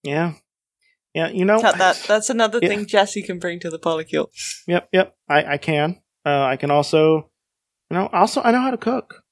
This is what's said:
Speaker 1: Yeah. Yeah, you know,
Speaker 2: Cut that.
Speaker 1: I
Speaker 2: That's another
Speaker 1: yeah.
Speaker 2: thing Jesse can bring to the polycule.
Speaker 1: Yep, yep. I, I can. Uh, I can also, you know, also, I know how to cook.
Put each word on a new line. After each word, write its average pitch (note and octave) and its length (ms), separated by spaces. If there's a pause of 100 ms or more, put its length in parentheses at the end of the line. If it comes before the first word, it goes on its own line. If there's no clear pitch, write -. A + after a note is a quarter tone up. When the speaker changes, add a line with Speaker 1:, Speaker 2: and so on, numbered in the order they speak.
Speaker 1:
Yeah. D#3 300 (800)
Yeah, D#3+ 160
you F#3 160
know, G#3+ 160
Speaker 2:
Cut G#3 160
that. F#3 260
Speaker 1:
I - 40
Speaker 2:
That's G#3+ 220
another A3+ 320
Speaker 1:
yeah. F3+ 60
Speaker 2:
thing G3+ 180
Jesse G3+ 360
can F3+ 180
bring F3 220
to E3+ 80
the D#3+ 100
polycule. D#3+ 480 (400)
Speaker 1:
Yep, F3 240
yep. F#3 240 (140)
I, C#3+ 240
I D3 40
can. D#3 440 (240)
Uh, C#3+ 180
I C3 140
can C#3+ 120
also, D#3 640 (580)
you E3 60
know, F#3 160
also, G3 300
I A#3 100
know B3 80
how C4 120
to - 60
cook. - 540